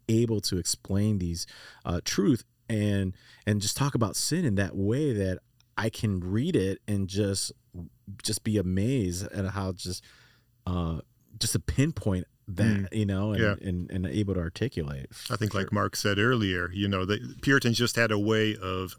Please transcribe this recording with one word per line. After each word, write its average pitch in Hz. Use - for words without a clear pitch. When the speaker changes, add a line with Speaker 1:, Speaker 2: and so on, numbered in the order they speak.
Speaker 1:
able 113
to -
explain 101
these, 87
uh, 85
truth 180
and, 101
and 104
just 98
talk 139
about 110
sin 175
in 107
that 95
way 123
that 95
I 110
can 101
read 110
it 95
and 98
just, 98
just -
be 107
amazed 95
at 98
how 95
just, 90
uh, 87
just -
to 104
pinpoint 110
that, 98
Speaker 2:
Mm. 101
Speaker 1:
you 107
know, 98
and, 98
Speaker 2:
Yeah. 104
Speaker 1:
and, 90
and 92
able 95
to 92
articulate. 78
Speaker 2:
I 120
think 104
Speaker 1:
For 98
Speaker 2:
like 95
Speaker 1:
sure. -
Speaker 2:
Mark 101
said 101
earlier, 101
you 101
know, 92
the 104
Puritans 127
just 120
had 117
a 104
way 107
of 92